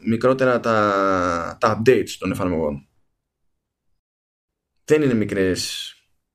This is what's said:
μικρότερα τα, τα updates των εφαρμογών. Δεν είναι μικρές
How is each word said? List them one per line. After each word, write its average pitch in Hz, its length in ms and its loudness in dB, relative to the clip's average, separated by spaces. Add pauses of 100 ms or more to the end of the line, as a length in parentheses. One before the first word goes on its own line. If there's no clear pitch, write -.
μικρότερα 123 560 2
τα, 98 1000 0
τα 110 220 0
updates 120 360 4
των 92 120 -6
εφαρμογών. 80 580 -4 (2000)
Δεν 151 180 2
είναι 131 120 0
μικρές 98 800 -2 (400)